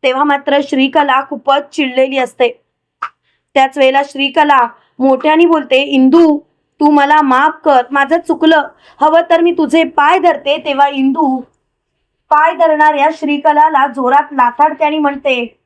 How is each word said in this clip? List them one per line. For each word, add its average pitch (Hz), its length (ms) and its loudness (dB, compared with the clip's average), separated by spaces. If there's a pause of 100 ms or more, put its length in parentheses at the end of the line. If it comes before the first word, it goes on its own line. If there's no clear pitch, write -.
तेव्हा 254 200 -2
मात्र 277 400 -2
श्रीकला 269 640 0
खूपच 277 420 -2
चिडलेली 262 460 -2
असते. 247 320 -2 (1040)
त्याच 269 240 0
वेळेला 269 280 2
श्रीकला 277 600 0 (320)
मोठ्याने 285 460 2
बोलते, 302 360 0
"इंदू, 285 560 2 (420)
तू 294 120 2
मला 294 300 2
माफ 277 440 0
कर, 277 160 4 (100)
माझं 277 260 -2
चुकलं, 320 460 0 (380)
हवं 311 280 2
तर 339 120 2
मी 339 100 2
तुझे 320 320 0
पाय 320 360 0
धरते." 302 380 -2
तेव्हा 285 300 -2
इंदू 269 520 -2 (920)
पाय 311 220 2
धरणाऱ्या 302 600 2
श्रीकलाला 294 760 0
जोरात 277 460 -2
लाथाडते 285 520 -2
आणि 302 140 -4
म्हणते 277 680 -6